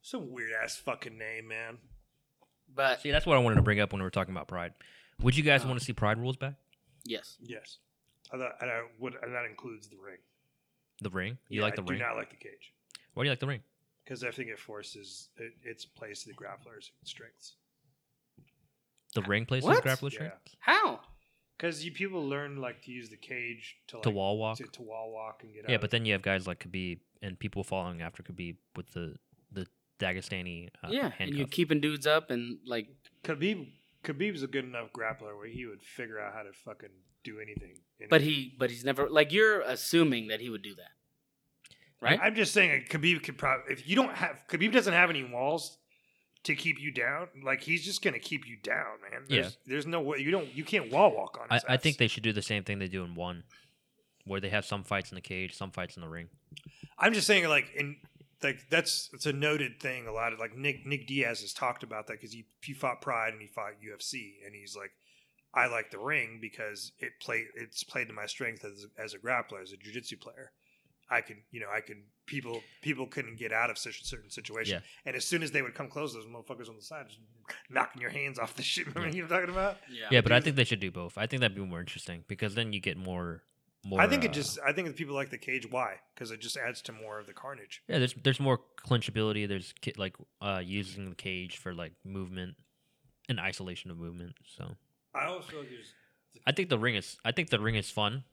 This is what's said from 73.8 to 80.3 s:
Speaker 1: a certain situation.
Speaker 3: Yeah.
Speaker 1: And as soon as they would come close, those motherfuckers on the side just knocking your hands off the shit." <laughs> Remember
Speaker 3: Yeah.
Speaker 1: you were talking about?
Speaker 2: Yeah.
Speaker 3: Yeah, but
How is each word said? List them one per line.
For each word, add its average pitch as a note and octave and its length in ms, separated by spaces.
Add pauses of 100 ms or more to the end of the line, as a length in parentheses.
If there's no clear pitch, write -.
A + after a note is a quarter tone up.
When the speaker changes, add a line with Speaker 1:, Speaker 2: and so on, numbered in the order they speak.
Speaker 1:
a - 20
certain G#2 260
situation. G#2+ 440
Speaker 3:
Yeah. E2+ 60 (260)
Speaker 1:
And C3 100
as A#2+ 80
soon E3+ 180
as D3 80
they C#3+ 120
would A#2+ 120
come C#3+ 140
close, D3 240
those A2 140
motherfuckers A#2 420
on A2+ 80
the G#2 60
side C#3+ 260
just G#2+ 120 (500)
knocking B2 320
your A#2+ 80
hands C#3 280
off A2+ 160
the D#3 80
shit." D#3+ 240
<laughs> C#3+ 80
Remember E3 140
Speaker 3:
Yeah. D3+ 80
Speaker 1:
you F3+ 80
were D#3+ 60
talking F3+ 200
about? F#3+ 280 (120)
Speaker 2:
Yeah. A#2+ 220
Speaker 3:
Yeah, B2 80
but A#2 120